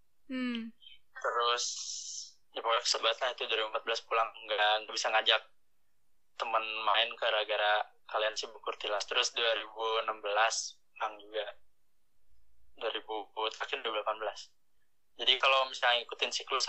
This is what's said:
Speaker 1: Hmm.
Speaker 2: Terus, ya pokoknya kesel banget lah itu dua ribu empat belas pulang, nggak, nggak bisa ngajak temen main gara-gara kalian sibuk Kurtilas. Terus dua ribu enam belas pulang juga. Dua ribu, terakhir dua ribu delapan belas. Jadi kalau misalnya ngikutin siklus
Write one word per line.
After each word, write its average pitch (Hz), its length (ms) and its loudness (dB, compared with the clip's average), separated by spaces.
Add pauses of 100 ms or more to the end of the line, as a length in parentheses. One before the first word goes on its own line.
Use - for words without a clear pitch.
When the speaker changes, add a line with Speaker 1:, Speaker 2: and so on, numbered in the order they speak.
(300)
Speaker 1:
Hmm. 240 420 -4 (460)
Speaker 2:
Terus, 120 480 0 (920)
ya 127 80 -2
pokoknya 113 220 4
kesel - 180 2
banget 113 160 2
lah 131 160 0
itu - 140 -6
dua 113 100 2
ribu 110 140 -2
empat 113 100 -4
belas 113 220 -2
pulang, 113 240 2 (180)
nggak, 107 380 4
nggak 110 100 -8
bisa 110 160 0
ngajak 110 300 4 (1000)
temen 113 240 2 (240)
main 117 220 4 (100)
gara-gara 107 640 2 (240)
kalian 110 320 0
sibuk 117 240 -10
Kurtilas. 107 420 -4
Terus 120 300 0
dua 117 240 2
ribu 110 240 -6 (240)
enam 107 160 -6
belas 107 560 2 (160)
pulang 107 240 -6
juga. 104 260 -6 (1300)
Dua 113 160 -2
ribu, 107 320 -6 (240)
terakhir 135 320 -6
dua 113 80 -2
ribu 107 80 -4
delapan 107 240 -2
belas. 104 160 -4 (800)
Jadi 127 160 4
kalau 135 320 4
misalnya 120 320 2
ngikutin 123 320 -4
siklus 131 380 -2